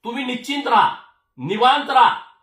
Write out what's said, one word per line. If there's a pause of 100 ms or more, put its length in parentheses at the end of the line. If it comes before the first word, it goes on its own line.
तुम्ही
निश्चिंत
राहा, (420)
निवांत
राहा (280)